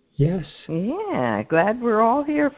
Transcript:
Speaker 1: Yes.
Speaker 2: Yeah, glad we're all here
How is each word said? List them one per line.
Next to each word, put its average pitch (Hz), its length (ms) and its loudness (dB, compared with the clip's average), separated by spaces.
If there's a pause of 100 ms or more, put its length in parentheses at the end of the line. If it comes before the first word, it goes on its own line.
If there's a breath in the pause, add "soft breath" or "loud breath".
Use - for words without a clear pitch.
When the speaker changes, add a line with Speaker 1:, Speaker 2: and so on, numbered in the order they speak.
(160)
Speaker 1:
Yes. 160 300 0 (240)
Speaker 2:
Yeah, 208 760 -2
glad 202 380 0
we're 226 200 2
all 240 220 2
here 294 340 0